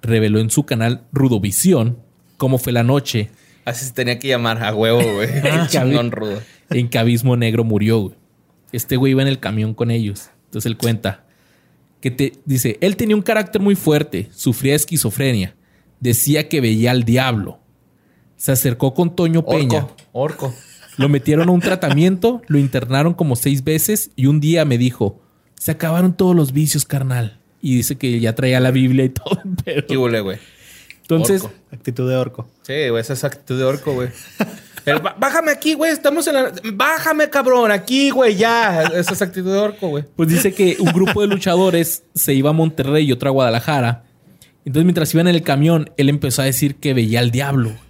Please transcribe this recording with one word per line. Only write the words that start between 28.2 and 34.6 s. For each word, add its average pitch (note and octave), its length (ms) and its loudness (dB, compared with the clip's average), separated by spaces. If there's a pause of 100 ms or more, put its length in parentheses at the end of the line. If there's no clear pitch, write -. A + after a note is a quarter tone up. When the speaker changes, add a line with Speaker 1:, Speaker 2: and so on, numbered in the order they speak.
Speaker 1:
ya A2 140 0
traía B2+ 260 2
la B2+ 100 4
Biblia C3 340 2
y C3 40 2
todo, F3+ 320 -4 (120)
<laughs> F3+ 120 -6
pero D3 220 -4
Speaker 2:
¿Qué C3+ 100 -4
huele, A#2+ 240 0
güey? F#2+ 180 -6 (640)
Speaker 1:
Entonces E3 400 0
Speaker 2:
Orco. - 120 -12 (180)
Speaker 3:
Actitud B2+ 360 -6
de C3 80 0
orco. B2 320 -6 (140)
Speaker 2:
Sí, C#3 280 -4
güey, A2+ 100 0
esa B2 140 -6
es C3 100 -8
actitud - 340 -6
de C3 60 -2
orco, C#3 300 -2
güey. B2 140 -4 (760)